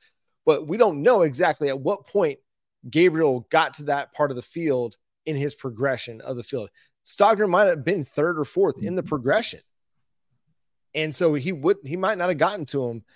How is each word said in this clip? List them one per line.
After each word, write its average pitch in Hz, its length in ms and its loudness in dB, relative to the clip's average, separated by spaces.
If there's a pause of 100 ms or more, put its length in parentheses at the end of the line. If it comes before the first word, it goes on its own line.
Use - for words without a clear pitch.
(460)
But 151 220 4
we 175 100 -4
don't 175 240 4
know 214 220 4
exactly 151 460 0
at 135 100 -4
what 160 260 -4
point 170 320 0 (500)
Gabriel 156 640 2
got 160 260 2
to 151 100 -14
that 143 280 -4
part 147 160 0
of 131 60 -6
the 123 80 -8
field 131 520 -2 (300)
in 156 100 -4
his 139 200 -4
progression 120 640 -6
of 131 160 -8
the 117 60 -8
field. 110 260 -8 (340)
Stogner 208 460 2
might 196 180 4
have 160 160 -2
been 175 200 0
third 160 360 -2
or 143 60 -2
fourth 180 380 0
in 175 120 -4
the 180 80 -2
progression. 151 580 -2 (1300)
And 156 200 -4
so 165 200 2
he 147 180 -2
would, 170 320 0
he 147 140 -8
might 190 200 -2
not 180 120 -2
have 170 80 -2
gotten 170 300 0
to 135 180 -2
him 117 180 -8 (120)